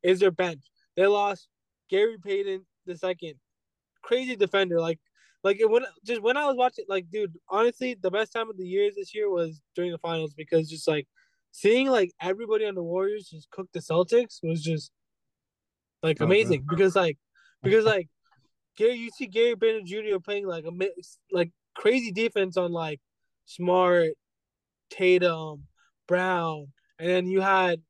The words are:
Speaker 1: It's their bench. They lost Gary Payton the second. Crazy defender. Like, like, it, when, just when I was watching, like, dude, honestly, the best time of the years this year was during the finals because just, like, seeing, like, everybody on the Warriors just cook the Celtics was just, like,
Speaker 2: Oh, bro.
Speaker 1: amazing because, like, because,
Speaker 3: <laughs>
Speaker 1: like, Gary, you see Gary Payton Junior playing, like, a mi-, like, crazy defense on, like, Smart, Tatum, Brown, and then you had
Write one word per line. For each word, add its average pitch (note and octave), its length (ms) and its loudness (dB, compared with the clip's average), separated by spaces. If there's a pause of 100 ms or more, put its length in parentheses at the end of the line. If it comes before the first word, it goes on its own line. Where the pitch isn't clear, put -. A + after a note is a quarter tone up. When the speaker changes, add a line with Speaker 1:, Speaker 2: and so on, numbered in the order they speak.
Speaker 1:
It's F#3 180 2
their G3 100 6
bench. E3+ 300 -4 (360)
They F#3 100 4
lost G3+ 420 0 (420)
Gary G#3+ 320 2
Payton G3 420 -6 (220)
the F3+ 100 -12
second. F3 380 -8 (680)
Crazy B3+ 340 -2
defender. F#3+ 440 0
Like, E3 200 -4 (420)
like, G3+ 180 2
it, A3 80 4
when, A#3+ 160 4 (220)
just A3+ 160 -4
when B3 140 2
I D4 100 0
was C4+ 100 0
watching, B3 320 -2
like, F#3 220 -4
dude, G3 240 -6 (160)
honestly, A#3+ 500 0
the F3+ 100 0
best G#3 220 -2
time A3+ 160 -6
of G#3+ 80 -14
the F#3 100 -10
years G3+ 280 0
this G3+ 200 -12
year G#3 140 -4
was E3 320 -4 (140)
during F3 160 -4
the E3 80 -10
finals D#3+ 360 -6
because D#3 360 0
just, D#3+ 180 -4
like, D3+ 180 0 (440)
seeing, B3+ 380 4
like, G#3 240 2 (100)
everybody G#3+ 420 -2
on G3+ 100 -4
the F3+ 80 -6
Warriors F#3+ 460 -4
just D#3 220 -20
cook F#3+ 240 -14
the E3+ 60 -8
Celtics F#3 600 0
was E3 200 -2
just, D#3 280 -4 (1120)
like, D#3+ 180 0
Speaker 2:
Oh, D#3 60 2
bro. - 0 -
Speaker 1:
amazing F3+ 420 2
because, F3+ 280 2
like, E3+ 220 0 (440)
because, G#3+ 220 4
Speaker 3:
<laughs> A3 100 4
Speaker 1:
like, F3 140 -2 (680)
Gary, A#3 160 2
you A#3 160 -10
see - 160 -10
Gary A3+ 300 2
Payton A3 300 0
Junior G#3 340 -4
playing, G3+ 260 -6
like, E3 180 -8
a E3+ 80 -10
mi-, F#3 220 -4 (360)
like, F3 200 0 (260)
crazy A#3 340 2
defense G3 460 -2
on, F3+ 160 -2
like, D#3+ 280 -6 (440)
Smart, F3 680 2 (800)
Tatum, E3 720 0 (440)
Brown, E3+ 600 -2 (300)
and E3 100 -4
then F3+ 180 2
you F#3+ 160 0
had F#3 480 2